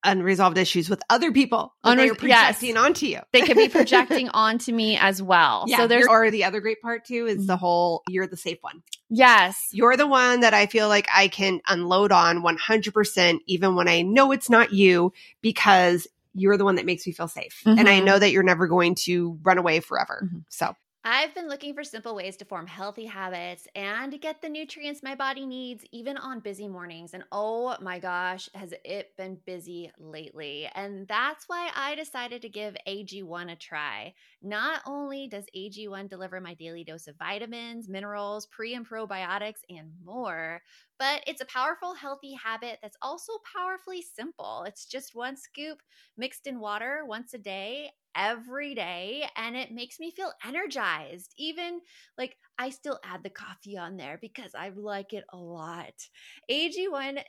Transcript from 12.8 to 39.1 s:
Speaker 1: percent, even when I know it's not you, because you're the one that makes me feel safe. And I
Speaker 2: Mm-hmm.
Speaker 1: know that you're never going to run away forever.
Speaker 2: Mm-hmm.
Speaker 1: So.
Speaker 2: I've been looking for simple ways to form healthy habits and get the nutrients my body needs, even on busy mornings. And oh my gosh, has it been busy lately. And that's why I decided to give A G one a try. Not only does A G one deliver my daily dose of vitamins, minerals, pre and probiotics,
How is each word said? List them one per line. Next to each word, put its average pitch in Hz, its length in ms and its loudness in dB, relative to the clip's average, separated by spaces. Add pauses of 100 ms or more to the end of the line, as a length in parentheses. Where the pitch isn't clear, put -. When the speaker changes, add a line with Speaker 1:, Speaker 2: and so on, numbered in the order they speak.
Speaker 1:
percent, 185 540 2
even 185 280 2
when 175 140 2
I 170 140 4
know 262 280 4
it's - 180 -4
not 233 220 6
you, 185 400 6 (300)
because 180 640 4 (260)
you're 196 240 2
the 202 80 2
one 196 100 4
that 170 100 -2
makes 175 200 -4
me 185 60 -8
feel 165 160 -8
safe. - 380 -14
And 220 240 8
I 196 80 8
Speaker 2:
Mm-hmm. 190 80 4
Speaker 1:
know 196 140 8
that 196 120 6
you're 190 120 4
never 180 240 4
going 170 280 4 (100)
to 175 360 -2
run 180 160 4
away 170 240 2
forever. - 440 -6
Speaker 2:
Mm-hmm. 170 140 -8 (100)
Speaker 1:
So. - 240 -6 (360)
Speaker 2:
I've 285 240 -2
been 349 140 -12
looking 285 260 -12
for 294 120 -12
simple 226 300 -12
ways 190 220 -12
to 208 80 -18
form 175 220 -12
healthy 202 380 -14
habits 185 600 -12 (100)
and 233 440 -10
get 311 220 -10
the 330 80 -12
nutrients 302 520 -14
my 269 140 -14
body 269 300 -8
needs, 254 480 -14
even 240 240 -12
on 254 240 -14
busy 202 260 -14
mornings. 175 460 -18
And 185 180 -18
oh 226 500 -6
my 180 160 -10
gosh, 180 560 -8
has 190 200 -18 (100)
it 196 320 -14
been 190 300 -16
busy 175 520 -16
lately. 156 800 -16
And 196 320 -14
that's 233 400 -6
why 349 260 -10
I 285 220 -10
decided 247 460 -14
to 233 80 -18
give 208 260 -14 (120)
A 196 180 -12
G 190 180 -16
one 175 280 -14
a 170 40 -16
try. 147 600 -12 (260)
Not 220 440 -8
only 277 440 -12
does 202 240 -16
A 190 160 -16
G 208 180 -18
one 196 200 -14
deliver 185 340 -16
my 175 140 -18
daily 165 280 -18
dose 160 240 -20
of 147 100 -20
vitamins, 233 720 -14
minerals, 208 600 -12
pre 226 260 -14
and 240 120 -14
probiotics, 202 840 -12